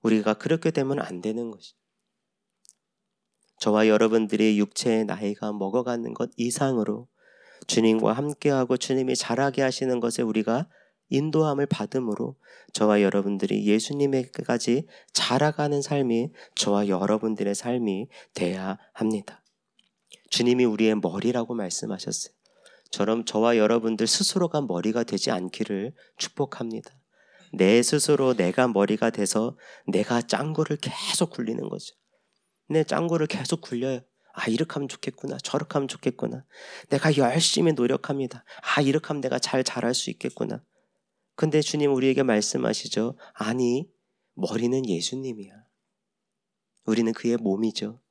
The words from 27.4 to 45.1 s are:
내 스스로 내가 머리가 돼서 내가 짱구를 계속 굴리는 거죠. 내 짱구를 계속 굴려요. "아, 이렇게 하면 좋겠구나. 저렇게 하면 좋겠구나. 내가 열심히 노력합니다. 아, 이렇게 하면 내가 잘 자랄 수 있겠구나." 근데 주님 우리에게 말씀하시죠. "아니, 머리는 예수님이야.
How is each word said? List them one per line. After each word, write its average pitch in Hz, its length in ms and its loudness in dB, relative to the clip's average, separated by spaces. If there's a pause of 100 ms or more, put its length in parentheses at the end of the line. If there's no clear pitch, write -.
내 101 300 6
스스로 135 520 2
내가 101 320 2
머리가 107 440 2
돼서 107 460 -2 (300)
내가 107 360 0
짱구를 156 560 -2
계속 - 520 -2
굴리는 113 380 -6
거죠. - 260 -12 (720)
내 151 160 2
짱구를 165 420 0
계속 - 340 -4
굴려요. 127 400 -6 (320)
"아, - 160 -6
이렇게 156 260 -2
하면 143 140 -6
좋겠구나. - 500 -10
저렇게 - 360 -6
하면 139 140 0
좋겠구나. - 560 -6 (440)
내가 143 300 2
열심히 151 540 2
노력합니다. 131 720 -2 (180)
아, - 180 0
이렇게 139 280 2
하면 147 120 -4
내가 131 180 -2
잘 131 240 0
자랄 123 320 -2
수 - 140 -4
있겠구나." - 540 -6 (720)
근데 156 260 2
주님 147 340 2
우리에게 131 280 4
말씀하시죠. 117 920 0 (180)
"아니, 123 540 0 (460)
머리는 120 520 -2
예수님이야. 107 800 -6 (1200)